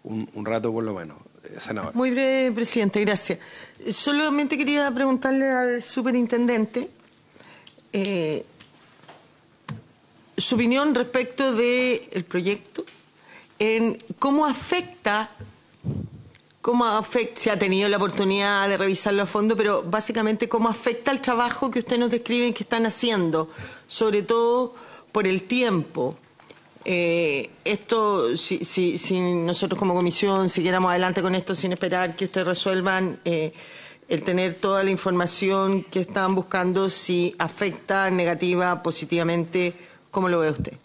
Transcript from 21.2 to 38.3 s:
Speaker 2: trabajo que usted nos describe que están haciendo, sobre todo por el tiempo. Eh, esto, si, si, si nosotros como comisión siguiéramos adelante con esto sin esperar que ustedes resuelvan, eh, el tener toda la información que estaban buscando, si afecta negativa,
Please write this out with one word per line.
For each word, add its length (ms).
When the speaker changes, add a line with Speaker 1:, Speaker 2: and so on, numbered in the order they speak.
Speaker 2:
trabajo 480
que 120
usted 180
nos 140
describe 420
que 80
están 240
haciendo, 640
sobre 340
todo 540
por 160
el 160
tiempo. 720
Eh, 680
esto, 720
si, 280
si, 320
si 220
nosotros 580
como 160
comisión 560
siguiéramos 400
adelante 320
con 140
esto 220
sin 160
esperar 420
que 120
ustedes 200
resuelvan, 800
eh, 280
el 140
tener 320
toda 300
la 80
información 880
que 180
estaban 360
buscando, 520
si 500
afecta 720
negativa, 760